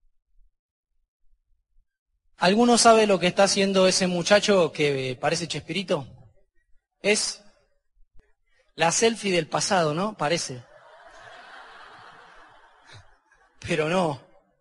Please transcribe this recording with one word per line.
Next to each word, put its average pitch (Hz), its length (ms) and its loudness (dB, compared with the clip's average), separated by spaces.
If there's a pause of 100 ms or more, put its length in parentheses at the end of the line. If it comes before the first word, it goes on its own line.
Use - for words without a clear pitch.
(2500)
¿Alguno 226 400 4
sabe 220 280 6
lo 190 140 2
que 175 80 0
está 196 160 2
haciendo 196 440 2
ese 185 200 0
muchacho 180 640 2
que 135 480 -4
parece 160 280 -4
Chespirito? 165 600 -6 (960)
Es - 420 -4 (1300)
la 160 180 0
selfie 214 400 0
del 165 140 -2
pasado, 160 460 -2
¿no? 202 240 -6
Parece. 147 460 -6 (3000)
Pero 156 300 -4
no. 170 320 -2 (400)